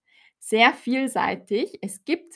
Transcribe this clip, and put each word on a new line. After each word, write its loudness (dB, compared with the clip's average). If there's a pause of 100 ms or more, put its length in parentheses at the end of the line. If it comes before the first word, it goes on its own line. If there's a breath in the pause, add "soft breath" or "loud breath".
(400 soft breath)
sehr 4
vielseitig. -2
Es -12
gibt -6